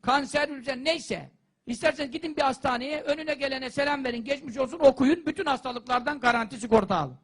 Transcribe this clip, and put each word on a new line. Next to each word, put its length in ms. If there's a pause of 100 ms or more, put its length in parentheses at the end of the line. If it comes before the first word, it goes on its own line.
kanser, 460
ülser, 360
neyse, 460 (360)
isterseniz 440
gidin 260
bir 60
hastaneye, 580
önüne 340
gelene 360
selam 340
verin, 200
geçmiş 340
olsun 200
okuyun, 480
bütün 180
hastalıklardan 760
garanti 400
sigorta 360
alın. 280